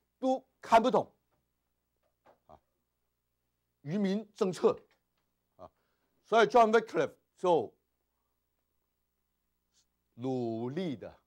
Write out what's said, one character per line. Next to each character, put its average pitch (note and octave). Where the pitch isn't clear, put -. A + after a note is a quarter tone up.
都 C4
看 A3+
不 B3
懂。 F#3+
啊， D2
愚 D3+
民 G3+
政 F#3+
策。 -
啊， F#2
所 A3
以 -
John A3+
Wycliffe A3
就 D#3+
努 A#2+
力 D#3
的 F2+